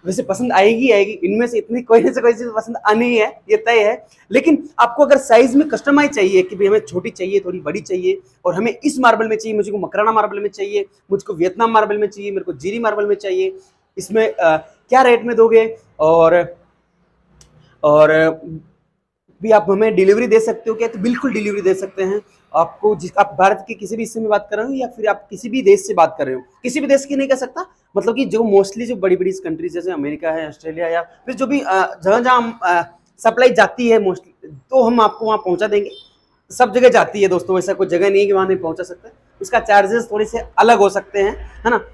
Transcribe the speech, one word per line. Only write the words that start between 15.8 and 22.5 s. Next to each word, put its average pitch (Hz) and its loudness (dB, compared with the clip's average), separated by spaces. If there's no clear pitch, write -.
और, 165 2
और 156 4
भी 220 0
आप 208 4
हमें 202 0
delivery 208 2
दे 220 4
सकते 220 -4
हो 220 -4
क्या? 226 -4
तो 226 -10
बिल्कुल 240 -4
delivery 208 -4
दे 185 2
सकते 190 -6
हैं 202 -4